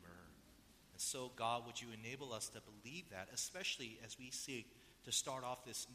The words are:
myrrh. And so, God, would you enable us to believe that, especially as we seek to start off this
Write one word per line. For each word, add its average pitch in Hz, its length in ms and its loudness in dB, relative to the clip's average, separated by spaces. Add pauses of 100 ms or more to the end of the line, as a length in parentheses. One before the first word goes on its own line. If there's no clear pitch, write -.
myrrh. 85 80 -12 (840)
And 92 80 -4
so, 127 340 2
God, 117 300 6
would 117 160 -2
you 120 120 -4
enable 120 400 -2
us 107 160 2
to 113 120 -6
believe 117 500 -8
that, 95 220 -2
especially 120 720 2
as - 120 -6
we 127 140 -6
seek 120 360 0 (380)
to 123 60 0
start 131 320 4
off 123 220 0
this 113 300 -2